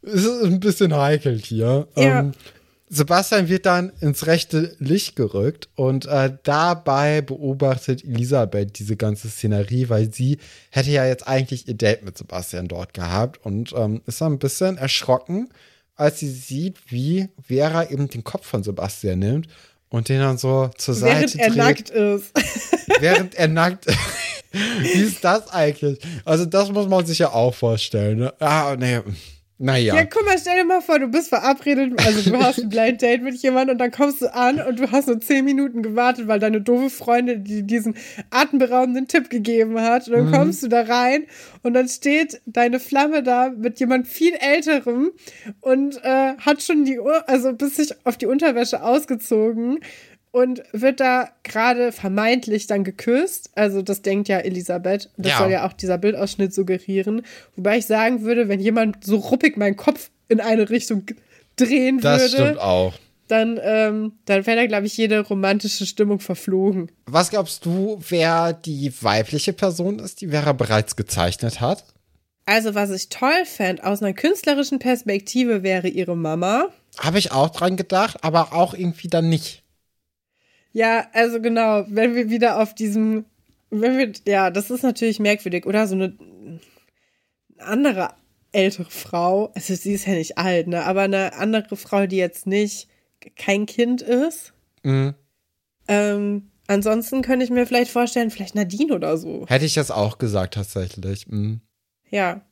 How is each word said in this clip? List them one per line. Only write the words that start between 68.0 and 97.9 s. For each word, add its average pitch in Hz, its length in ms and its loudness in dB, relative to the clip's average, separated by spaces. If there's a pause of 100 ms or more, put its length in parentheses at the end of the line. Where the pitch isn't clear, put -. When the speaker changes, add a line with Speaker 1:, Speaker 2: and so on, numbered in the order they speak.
Speaker 1:
wer 165 460 0
die 143 480 -6
weibliche 113 520 0
Person 185 440 -2
ist, 214 240 -14
die 190 60 -10
Vera 147 260 0
bereits 110 420 0
gezeichnet 98 640 -2
hat? 135 260 -2 (600)
Speaker 2:
Also 214 300 0
was 202 160 0
ich 185 180 -8
toll 320 360 0
fänd, 185 380 -4
aus 202 200 -2
einer 196 100 -2
künstlerischen 285 640 0
Perspektive 240 840 -2
wäre 185 240 0
ihre 175 280 -4
Mama. 175 520 -2 (320)
Speaker 1:
Habe 165 180 0
ich - 140 0
auch 143 180 2
dran 180 280 -2
gedacht, 185 460 0
aber 160 300 2
auch 175 220 2
irgendwie 175 320 -6
dann 165 200 2
nicht. 160 360 -2 (1080)
Speaker 2:
Ja, 226 420 0
also 233 280 2
genau, 226 480 2
wenn 226 240 2
wir 233 160 0
wieder 226 320 2
auf 220 140 0
diesem, 220 500 0 (460)
wenn 233 260 2
wir, 247 140 0 (160)
ja, 190 240 2
das 202 180 -4
ist 247 140 -4
natürlich 233 360 0
merkwürdig, 208 460 0
oder? 214 220 0
So 190 80 -4
eine 190 180 -2 (1400)
andere 220 520 -2 (420)
ältere 190 380 0
Frau, 185 640 -2
also 185 200 -6
sie 196 180 -4
ist 196 140 -4
ja 196 60 0
nicht 165 240 -4
alt, 175 300 0
ne, 170 180 -4
aber 190 160 0
eine 196 320 0
andere 214 420 -2
Frau, 196 320 -2
die 190 100 -2
jetzt 180 300 -4
nicht, 202 400 -2 (480)
kein 202 300 -2
Kind 240 360 -2
ist. 277 520 -2 (300)
Speaker 1:
Mhm. 135 300 0 (720)
Speaker 2:
Ähm, 208 640 0 (180)
ansonsten 220 540 0
könnte 254 240 0
ich 240 60 -4
mir 247 140 2
vielleicht 247 260 0